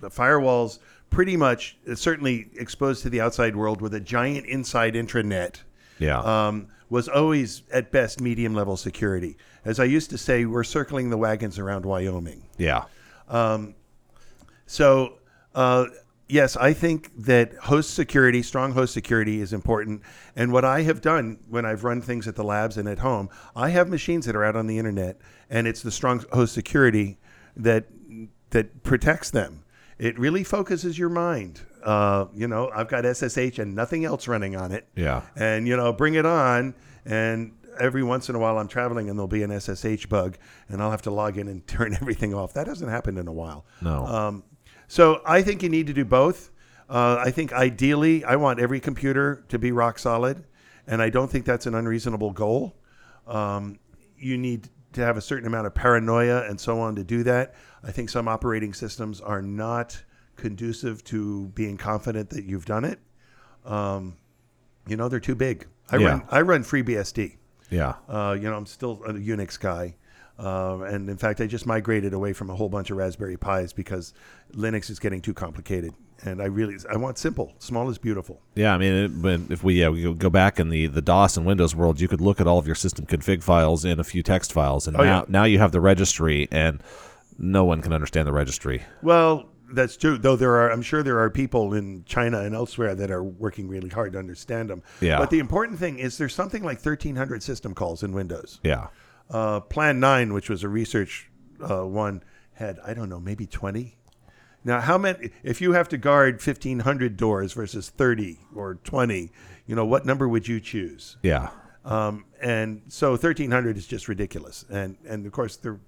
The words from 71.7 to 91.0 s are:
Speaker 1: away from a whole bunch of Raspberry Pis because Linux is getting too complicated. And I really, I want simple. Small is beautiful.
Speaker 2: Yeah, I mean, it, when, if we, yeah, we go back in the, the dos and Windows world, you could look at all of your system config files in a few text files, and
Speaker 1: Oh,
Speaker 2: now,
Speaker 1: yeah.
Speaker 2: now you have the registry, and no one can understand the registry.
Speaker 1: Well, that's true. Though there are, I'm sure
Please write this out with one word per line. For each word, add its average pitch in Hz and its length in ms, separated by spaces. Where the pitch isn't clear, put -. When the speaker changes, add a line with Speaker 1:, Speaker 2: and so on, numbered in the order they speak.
Speaker 1:
away 98 180
from 95 180
a 92 60
whole 101 140
bunch 98 200
of 101 60
Raspberry 92 400
Pis 92 380
because 92 400
Linux 107 340
is 104 100
getting 95 220
too 92 140
complicated. 87 580
And 95 200
I 98 40
really, 101 300
I 107 60
want 123 220
simple. - 400
Small 123 320
is 113 80
beautiful. 98 420
Speaker 2:
Yeah, 104 200
I 90 40
mean, 95 140
it, 98 200
when, 87 380
if 87 120
we, 90 180
yeah, 82 100
we 85 240
go 90 160
back 95 300
in 82 100
the, 80 160
the 76 160
dos 95 340
and 82 100
Windows 87 280
world, 80 260
you 90 80
could 85 120
look 98 200
at 90 60
all 87 120
of 78 80
your 78 80
system 85 320
config 90 360
files 82 420
in 85 160
a 85 40
few - 180
text 92 300
files, 71 340
and 78 120
Speaker 1:
Oh, 69 40
Speaker 2:
now, 92 180
Speaker 1:
yeah. - 80
Speaker 2:
now 95 160
you 107 140
have 101 140
the 87 80
registry, 82 720
and 78 320
no 95 260
one 82 160
can 82 140
understand 78 340
the 71 40
registry. 67 500
Speaker 1:
Well, 160 460
that's 127 240
true. 156 220
Though 131 180
there 123 200
are, 117 140
I'm 117 120
sure 151 200